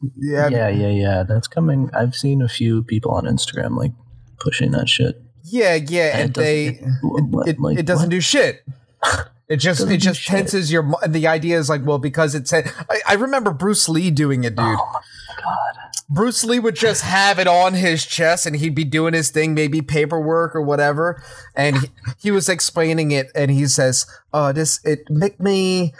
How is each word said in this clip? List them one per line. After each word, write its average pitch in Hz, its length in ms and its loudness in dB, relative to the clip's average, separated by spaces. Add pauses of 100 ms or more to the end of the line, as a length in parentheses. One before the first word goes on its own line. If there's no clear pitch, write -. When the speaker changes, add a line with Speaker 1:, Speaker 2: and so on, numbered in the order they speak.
(160)
Speaker 1:
Yeah. 143 320 0
Speaker 2:
Yeah, 117 200 2
yeah, 101 200 2
yeah. 98 380 2
That's 110 220 0
coming. 139 460 0
I've 123 200 0
seen 139 280 0
a 120 60 2
few 113 360 0
people 110 280 -2
on 85 120 0
Instagram, - 520 -2
like, - 160 -2 (460)
pushing - 340 -2
that - 160 0
shit. - 320 0 (220)
Speaker 1:
Yeah, 190 320 2
yeah, 160 440 0
Speaker 2:
And - 20 0
it 147 40 0
Speaker 1:
and 139 100 -2
Speaker 2:
doesn't, 156 100 0
Speaker 1:
they, 151 220 0
Speaker 2:
it, 123 180 -8 (160)
wh-, 147 320 0
what, - 160 0
Speaker 1:
it, - 80 2
it, - 40 -6
Speaker 2:
like, 151 180 0
Speaker 1:
it 160 80 -2
doesn't 170 220 2
Speaker 2:
what? - 20 0
Speaker 1:
do 180 100 0
shit. 190 420 0 (400)
Speaker 2:
<laughs> - 120 2 (340)
Speaker 1:
It 156 100 0
just, 165 220 0
Speaker 2:
Doesn't 202 140 0
Speaker 1:
it - 20 4
Speaker 2:
do 160 80 2
Speaker 1:
just 180 160 0
Speaker 2:
shit. - 100 -6
Speaker 1:
tenses 196 400 0
your 160 140 2
mu-, 147 180 0
and 170 100 0
the 160 140 2
idea 165 320 2
is 147 100 0
like, 143 160 -2
well, 147 140 0
because 147 380 0
it's, 139 160 -6
I, 160 100 2 (420)
I 202 100 2
remember 240 380 0
Bruce 185 360 0
Lee 165 240 2
doing 139 320 2
it, 117 100 -4
dude. 113 100 0
Speaker 2:
Oh 110 280 0
my - 80 -6 (1080)
Speaker 1:
Bruce 220 340 0
Lee 240 140 0
would 226 160 0
just 220 280 0
have 196 360 2
it 185 80 0
on 180 280 4
his 175 300 0
chest 165 400 0
and 151 120 -2
he'd 151 180 -2
be 156 100 0
doing 160 300 0
his 160 160 0
thing, 156 240 0
maybe 156 260 0
paperwork 156 760 -2
or 160 60 -2
whatever. 147 600 0 (320)
And 139 240 2
he, 131 80 -2 (320)
he 208 140 -2
was 190 160 2
explaining 160 640 0
it 135 220 -2
and 143 160 0
he 139 180 2
says, 131 380 2 (260)
"Uh, 143 200 0
this, 156 320 -2
it 151 240 0
make 170 320 0
me," 185 600 0